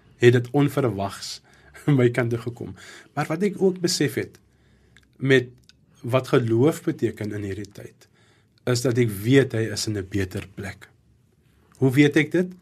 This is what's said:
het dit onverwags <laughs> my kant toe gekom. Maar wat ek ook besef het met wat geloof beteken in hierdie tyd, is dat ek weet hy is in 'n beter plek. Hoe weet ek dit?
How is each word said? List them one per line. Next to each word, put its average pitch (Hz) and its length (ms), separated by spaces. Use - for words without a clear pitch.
het 120 160
dit 120 180
onverwags 123 920
<laughs> - 240
my 123 220
kant 120 200
toe 117 100
gekom. 107 360
Maar 147 120
wat 160 160
ek 202 180
ook 185 180
besef 151 360
het - 240
met 131 300
wat 127 240
geloof 131 560
beteken 107 480
in 104 120
hierdie 98 280
tyd, - 360
is 123 160
dat 123 160
ek 120 120
weet 120 440
hy 110 180
is 104 160
in 104 100
'n 90 120
beter 98 460
plek. 95 320
Hoe 131 140
weet 147 260
ek 151 140
dit? 180 160